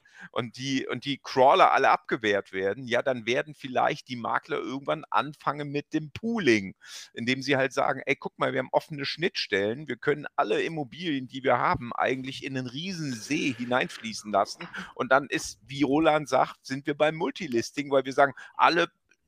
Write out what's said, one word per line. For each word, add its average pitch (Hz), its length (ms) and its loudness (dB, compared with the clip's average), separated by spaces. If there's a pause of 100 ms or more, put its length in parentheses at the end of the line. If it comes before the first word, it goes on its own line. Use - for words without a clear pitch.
(320)
und 113 260 -6
die, 131 300 -4
und 123 160 -8
die 139 180 -6
Crawler 143 500 6
alle 123 180 4
abgewehrt 110 640 0
werden, 101 360 -2
ja, 117 120 0
dann 123 260 -4
werden 147 280 -2
vielleicht 127 540 -2
die 127 80 -8
Makler 120 420 -6
irgendwann 139 500 -6
anfangen 143 600 -4
mit 143 220 -6
dem 156 180 -4
Pooling, 135 640 0 (380)
indem 127 300 -4
sie 135 140 0
halt 135 160 0
sagen, 135 340 0
"Ey, 135 100 0
guck - 240 -10
mal, 131 140 0
wir 135 40 -2
haben 123 140 -4
offene 143 320 -2
Schnittstellen, 117 800 -2
wir 123 120 -8
können 147 360 -2
alle 208 300 2
Immobilien, 147 640 -4
die 127 160 -10
wir 123 140 4
haben, 139 360 -2
eigentlich 131 480 -4
in 135 160 -6
einen 127 80 -4
riesen 156 460 -8
See 139 400 -4
hineinfließen 117 800 -4
lassen." 101 340 0 (280)
Und 127 180 6
dann 135 160 6
ist, - 340 -6
wie 139 220 -2
Roland 151 440 4
sagt, - 380 0
sind 139 220 -6
wir 143 80 -2
beim 151 180 4
Multilisting, 147 800 -4
weil 135 120 4
wir 135 100 -6
sagen, 139 180 6 (240)
alle, 165 320 4 (400)